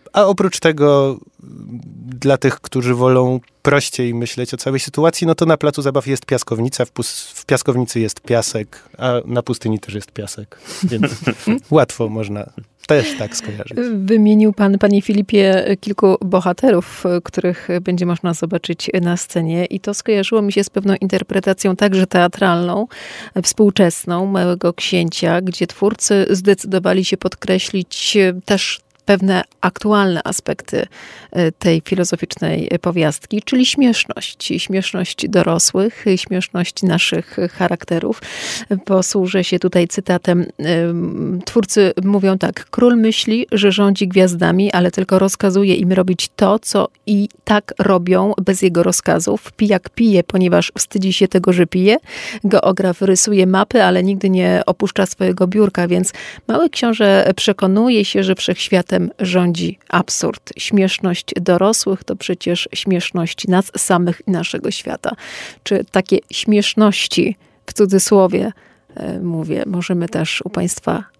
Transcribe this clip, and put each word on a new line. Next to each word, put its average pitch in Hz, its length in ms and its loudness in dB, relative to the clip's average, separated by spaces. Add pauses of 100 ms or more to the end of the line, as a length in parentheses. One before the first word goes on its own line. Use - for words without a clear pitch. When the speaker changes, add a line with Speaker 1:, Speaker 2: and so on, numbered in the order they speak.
(120)
Speaker 1:
a 202 120 4
oprócz 190 360 0
tego 143 580 4 (880)
dla 127 320 0
tych, 131 220 0
którzy 123 340 -2
wolą 127 460 2 (220)
prościej 135 520 0
myśleć 120 400 -6
o - 20 -8
całej 135 240 -2
sytuacji, 160 460 0
no 165 80 2
to 170 120 0
na 160 100 4
placu 147 260 -2
zabaw 135 240 -2
jest 135 200 -4
piaskownica, 123 580 -2
w - 60 -6
pus-, - 440 -8
w - 120 -16
piaskownicy 123 540 0
jest 110 200 -4
piasek, - 640 -4 (160)
a 123 140 -2 (120)
na 120 180 -4
pustyni 110 360 -4
też 101 160 -12
jest 104 180 -12
piasek, - 460 -14 (260)
więc 120 200 -2 (380)
Speaker 2:
<laughs> 233 280 -4
Speaker 1:
łatwo 127 380 2
można 104 380 -8 (400)
też 131 320 2
tak 107 180 -8
skojarzyć. 104 420 -10 (160)
Speaker 2:
Wymienił 214 580 4
pan, 196 260 2
panie 202 240 2
Filipie, 196 800 2
kilku 196 400 2
bohaterów, 185 840 0 (200)
których - 440 -4 (120)
będzie 180 260 -2
można 175 280 -2
zobaczyć 170 560 -6 (120)
na 175 140 0
scenie 170 480 -2
i 185 160 -6
to 202 140 -6
skojarzyło 214 480 0
mi 202 100 -2
się 202 120 0
z - 60 -8
pewną 196 300 0
interpretacją 190 760 -2
także 190 300 2
teatralną, 180 800 0 (560)
współczesną, 185 840 2
Małego 180 480 0
Księcia, 170 640 -2
gdzie 180 260 -2
twórcy 202 640 0
zdecydowali 190 760 2
się 190 120 -2
podkreślić - 1000 -4 (280)
też - 360 -2 (240)
pewne 190 380 2 (180)
aktualne 196 640 0
aspekty, - 640 -6 (440)
e, 165 220 0
tej 165 320 0
filozoficznej 165 840 -4 (120)
powiastki, 175 640 -2
czyli 254 240 0
śmieszność. - 920 -2
Śmieszność 185 720 -4
dorosłych, 180 760 0 (120)
śmieszność - 640 -4
naszych 170 540 -2 (160)
charakterów. 175 720 -2 (640)
Posłużę 185 600 0
się 180 140 -2
tutaj 180 300 2
cytatem. 180 580 0 (140)
Ym, 170 840 -2
twórcy 202 480 2 (120)
mówią 190 340 2
tak: - 320 -4
„Król 240 260 4
myśli, 226 560 2
że 202 200 4
rządzi 196 360 2
gwiazdami, 180 640 2
ale 180 180 2
tylko 190 280 0
rozkazuje 190 560 2
im 180 180 0
robić 185 440 0
to, 208 220 2
co - 300 -2 (180)
i 208 220 0 (160)
tak - 340 0
robią 185 540 2 (100)
bez 185 200 0
jego 175 200 2
rozkazów. 180 720 0
Pijak 202 380 0
pije, 208 340 4
ponieważ 175 540 2
wstydzi 190 340 -2
się 185 160 2
tego, 180 240 2
że 175 140 4
pije. 190 300 2 (480)
Geograf 190 580 2
rysuje 190 440 4
mapy, 196 360 2
ale 180 200 4
nigdy 196 280 0
nie 180 360 2
opuszcza 190 400 0
swojego 92 400 -2
biurka, 190 420 2
więc 180 240 0 (360)
Mały 285 220 2
Książę 214 640 2
przekonuje 208 680 2
się, 196 200 0
że 185 100 2
wszechświatem - 580 -2 (260)
rządzi 180 600 0 (100)
absurd. - 720 -4
Śmieszność 190 680 -2 (100)
dorosłych 190 680 0
to - 120 -6
przecież - 580 -4
śmieszność 175 760 -2
nas 190 280 2
samych 175 500 0
i 208 40 -2
naszego 175 400 -4
świata”. - 400 -8 (520)
Czy - 280 -2
takie - 280 0 (140)
śmieszności, 208 1040 0 (300)
w - 60 -16
cudzysłowie, 190 800 2 (420)
e, - 260 -8
mówię, 160 460 -4
możemy 175 420 -4
też - 360 -4
u 185 60 -10
państwa 180 540 -4 (160)